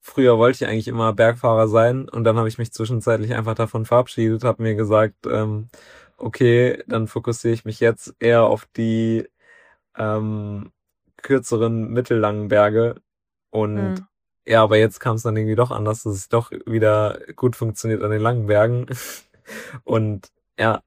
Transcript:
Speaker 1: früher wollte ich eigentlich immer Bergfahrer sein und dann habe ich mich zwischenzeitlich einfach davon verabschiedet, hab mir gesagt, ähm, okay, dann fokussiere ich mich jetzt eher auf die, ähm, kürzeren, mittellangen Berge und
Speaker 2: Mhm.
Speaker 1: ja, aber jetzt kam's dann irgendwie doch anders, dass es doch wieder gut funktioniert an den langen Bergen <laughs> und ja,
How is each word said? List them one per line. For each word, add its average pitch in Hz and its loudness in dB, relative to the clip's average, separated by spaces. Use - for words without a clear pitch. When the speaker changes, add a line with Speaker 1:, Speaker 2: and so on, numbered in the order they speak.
Speaker 1:
früher 123 4
wollte 123 4
ich 117 -4
eigentlich 110 -4
immer 113 0
Bergfahrer 113 2
sein 117 2
und 117 -6
dann 110 4
habe 113 0
ich 110 -8
mich 117 -8
zwischenzeitlich 113 -2
einfach 113 -4
davon 110 -4
verabschiedet, 117 0
hab 113 0
mir 113 -2
gesagt, 107 0
ähm, 107 -4
okay, 120 2
dann 110 -4
fokussiere 117 -4
ich 113 -8
mich 110 -10
jetzt 113 -2
eher 117 4
auf 110 0
die, 113 -2
ähm, 107 -6
kürzeren, 113 -2
mittellangen 107 -2
Berge 104 2
und 107 -2
Speaker 2:
Mhm. 185 -4
Speaker 1:
ja, 110 4
aber 107 4
jetzt 110 2
kam's 113 -4
dann 110 -2
irgendwie 110 -2
doch 120 2
anders, 107 -4
dass 107 -4
es 98 -12
doch 117 -2
wieder 107 0
gut 127 -2
funktioniert 110 -4
an 104 -2
den 107 -2
langen 113 -2
Bergen 117 2
<laughs> - -16
und 107 -2
ja, 110 0